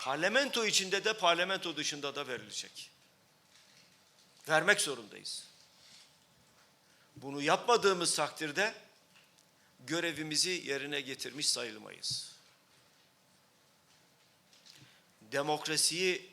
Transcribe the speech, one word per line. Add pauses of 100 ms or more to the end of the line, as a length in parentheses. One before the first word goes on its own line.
parlamento
içinde
de
parlamento
dışında
da
verilecek. (1600)
Vermek
zorundayız. (1700)
Bunu
yapmadığımız
takdirde (1040)
görevimizi (160)
yerine
getirmiş
sayılmayız. (2750)
Demokrasiyi